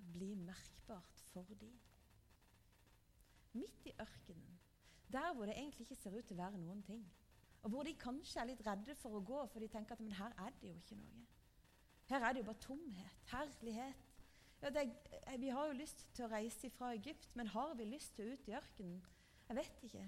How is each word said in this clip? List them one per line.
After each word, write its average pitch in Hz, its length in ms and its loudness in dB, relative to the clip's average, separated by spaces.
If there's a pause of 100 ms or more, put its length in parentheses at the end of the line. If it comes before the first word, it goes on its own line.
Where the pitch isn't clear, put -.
(120)
blir 190 260 0
merkbart - 920 -6
for 180 160 -6 (100)
dem. 214 140 -10 (1800)
Midt 294 320 -2
i - 100 -8
ørkenen, - 640 -8 (500)
der 294 220 6
hvor 214 160 4
det 220 80 2
egentlig 269 320 -2
ikke 262 160 -6
ser 196 100 0
ut 233 140 -2
til 180 100 -2
å 175 60 2
være 190 160 0
noen 190 260 -2
ting, 220 160 -4 (640)
og 214 80 6
hvor 277 160 4
de 320 100 0
kanskje 269 460 2
er 247 80 2
litt 247 160 -6
redde 214 320 4
for 214 180 0
å 190 140 2
gå, 285 180 4
for 220 140 -2
de 214 80 -2
tenker 220 240 -2
at, 226 80 -4
«Men 208 160 0
her 220 180 -2
er 220 220 -2
det 202 100 -6
jo 165 80 -6
ikke 202 220 -8
noe. 220 260 -10 (840)
Her 269 100 10
er 247 140 10
det 233 80 4
jo 208 80 0
bare - 160 -8
tomhet, 247 520 -4 (120)
herlighet.» 226 760 -2 (520)
Ja, 285 100 2
det 285 140 8
er, 233 120 2 (280)
eh, 262 160 -2
vi 269 160 4
har 294 100 6
jo 277 140 2
lyst - 320 -6
til 240 160 0
å 220 80 2
reise 226 400 0
fra 247 180 2
Egypt, 240 400 -4
men 233 220 2
har 285 240 6
vi 208 160 0
lyst - 180 -6
til 214 140 0
å 269 80 0
ut 202 160 -6
i 277 80 0
ørkenen? 185 400 -4 (480)
Jeg 220 80 2
vet - 300 0
ikke. 208 220 -6